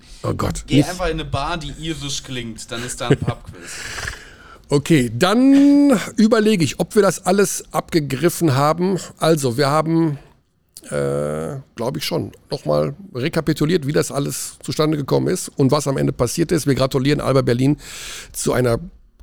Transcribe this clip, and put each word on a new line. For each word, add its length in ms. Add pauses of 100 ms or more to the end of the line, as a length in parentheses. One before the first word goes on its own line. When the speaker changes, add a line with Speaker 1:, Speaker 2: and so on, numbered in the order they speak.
(240)
Speaker 1:
Oh 100
Gott. 320
Speaker 2:
Geh 120
Speaker 1:
Nicht. 120
Speaker 2:
einfach 160
in 140
eine 60
Bar, 320
die 120 (100)
irisch 440
klingt, 480
dann 120
ist 160
da 100
ein 100
Pubquiz. 420
Speaker 1:
<laughs> 100 (1000)
Okay, 460
dann 840 (160)
überlege 480
ich, 160
ob 160
wir 80
das 240
alles 440
abgegriffen 840
haben. 420 (220)
Also, 380
wir 120
haben, 480 (720)
äh, 680 (180)
glaub 220
ich 80
schon, 260 (180)
nochmal 460 (180)
rekapituliert, 720
wie 60
das 200
alles 520
zustande 340
gekommen 300
ist 300
und 140
was 160
am 100
Ende 160
passiert 380
ist. 140
Wir 80
gratulieren 480
Alba 200
Berlin 360 (540)
zu 220
einer 260 (440)